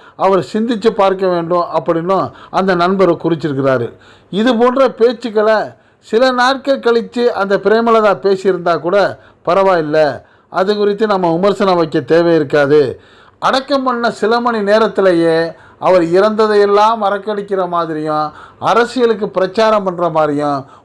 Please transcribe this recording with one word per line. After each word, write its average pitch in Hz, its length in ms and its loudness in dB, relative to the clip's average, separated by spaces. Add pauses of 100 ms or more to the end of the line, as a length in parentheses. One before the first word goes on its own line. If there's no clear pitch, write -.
(160)
அவர் 185 360 0
சிந்திச்சு 226 380 -2
பார்க்க 190 380 0
வேண்டும் 175 360 -2 (140)
அப்படின்னும் 165 520 -2 (200)
அந்த 190 240 0
நண்பர் 175 400 2
குறிச்சிருக்கிறாரு. 135 800 -2 (380)
இது 220 260 0
போன்ற 247 320 2
பேச்சுக்களை 214 880 0 (240)
சில 247 320 0
நாட்கள் 262 500 0
கழிச்சு 233 460 0
அந்த 196 300 -2
பிரேமலதா 214 640 2
பேசியிருந்தா 180 600 0
கூட 170 380 -2 (260)
பரவாயில்ல, 156 800 0 (260)
அது 190 280 -2
குறித்து 208 300 0
நம்ம 185 260 0
விமர்சனம் 190 440 0
வைக்க 160 240 0
தேவை 170 340 2
இருக்காது. 143 640 2 (380)
அடக்கம் 262 460 -2
பண்ண 233 260 -2
சில 220 300 -2
மணி 233 220 -2
நேரத்திலேயே 185 920 2 (260)
அவர் 175 240 2
இறந்ததையெல்லாம் 208 1000 2
மறக்கடிக்கிற 196 640 -4
மாதிரியும், 156 640 -4 (260)
அரசியலுக்கு 220 680 0
பிரச்சாரம் 202 560 0
பண்ற 175 240 -2
மாதிரியும், 147 560 -2 (200)